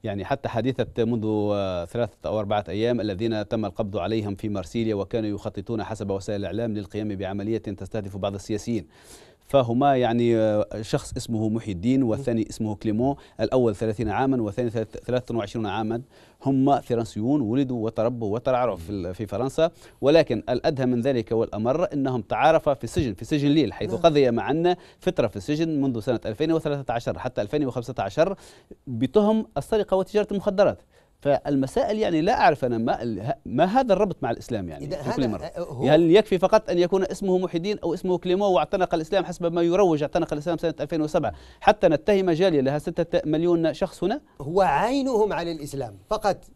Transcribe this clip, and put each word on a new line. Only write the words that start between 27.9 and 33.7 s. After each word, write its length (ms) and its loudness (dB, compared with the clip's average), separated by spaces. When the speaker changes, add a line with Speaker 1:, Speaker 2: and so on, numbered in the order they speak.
Speaker 1:
عشر 380 0
بتهم 600 2
السرقة 400 0
وتجارة 360 0
المخدرات. 460 2
فالمسائل، 760 0
يعني، 220 2
لا 200 2
أعرف 240 4
أنا 140 0
ما 240 -2
ال-، 300 -4
ما 180 2
هذا 280 2